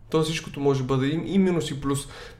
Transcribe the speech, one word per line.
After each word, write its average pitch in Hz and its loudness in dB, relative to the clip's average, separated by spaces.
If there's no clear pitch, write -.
То 160 2
всичкото 160 -6
може 139 2
да 127 -4
бъде 131 2
и, 160 -2
и 196 6
минус, 180 4
и 135 -8
плюс. 139 -2